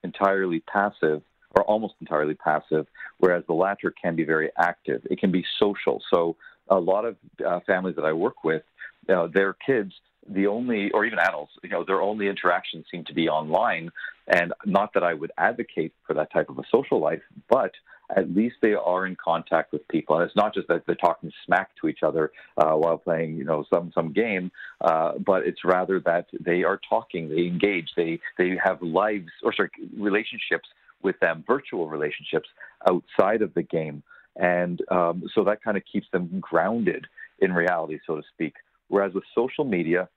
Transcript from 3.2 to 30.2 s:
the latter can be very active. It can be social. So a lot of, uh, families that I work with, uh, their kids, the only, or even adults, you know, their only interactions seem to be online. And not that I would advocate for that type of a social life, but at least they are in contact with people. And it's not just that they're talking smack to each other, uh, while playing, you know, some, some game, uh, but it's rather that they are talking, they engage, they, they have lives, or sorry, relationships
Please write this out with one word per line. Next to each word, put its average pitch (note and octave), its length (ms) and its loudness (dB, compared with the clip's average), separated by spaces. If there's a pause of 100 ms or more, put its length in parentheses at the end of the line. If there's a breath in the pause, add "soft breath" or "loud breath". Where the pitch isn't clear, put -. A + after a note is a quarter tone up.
the E2 60 0
latter F#2+ 480 0
can F2 140 -2
be D#2+ 80 0
very D#2 340 0
active. E2 540 -2
It - 80 0
can F#2+ 120 2
be F2 140 0 (140)
social. G2+ 420 0 (100)
So E2+ 240 2 (320 loud breath)
a F#2+ 120 6
lot F#2+ 260 2
of, A#2 100 -6 (300)
uh, F2 220 0
families F#2 300 0
that D2 80 -4
I D#2 80 2
work F#2+ 300 -2
with, D#2+ 200 0 (460 loud breath)
uh, F2 180 4
their F#2+ 260 2 (120)
kids, G#2+ 260 0 (360)
the G2 180 0
only, G#2+ 460 0
or G#2+ 120 2
even A2 140 -2
adults, E2+ 360 -2 (100)
you F2 60 -16
know, F2 140 -4
their F#2+ 180 2
only G#2 260 0
interactions F2+ 640 -2
seem E2+ 140 -10
to - 80 -14
be D#2+ 140 2
online. E2 640 0 (360 loud breath)
And F2 260 2 (120)
not G2 280 0
that F2+ 100 2
I E2+ 120 2
would D#2 220 -8
advocate F2 560 -2 (120)
for E2 80 -4
that D2+ 180 -2
type D#2 180 0
of C2+ 100 -10
a C2 120 -10
social B2 280 2
life, D#2 220 0 (280)
but A#2 220 4 (440 loud breath)
at F2 200 2
least A#2 260 2
they G#2+ 120 4
are F#2 340 0
in F#2 80 -6
contact E2 560 0
with - 160 -6
people. D#2 280 0
And E2+ 100 2
it's - 100 -10
not G#2 180 2
just F#2 140 -6
that E2+ 180 0
they're E2+ 100 0
talking E2 360 0 (140)
smack F2+ 260 0 (100)
to - 60 -2
each - 160 -2
other, D#2 280 0 (260 loud breath)
uh, D#2 160 4
while D#2+ 260 2
playing, E2 380 -2
you C#2 80 -6
know, D2+ 280 -2
some, F2 220 0
some D#2+ 180 -2
game, F#2+ 380 -2 (300 loud breath)
uh, E2 360 2
but F#2 300 2
it's - 160 -6
rather F#2 380 2
that E2+ 260 0 (120)
they F2 240 0
are F#2+ 240 0
talking, F2 420 -4
they E2+ 180 0
engage, F2 480 0
they, E2 240 -2 (180 loud breath)
they F2+ 260 -2
have F#2 200 0
lives, F#2 460 -2 (140)
or A2 100 0
sorry, G2 160 -2 (280)
relationships G#2 720 -2 (320 soft breath)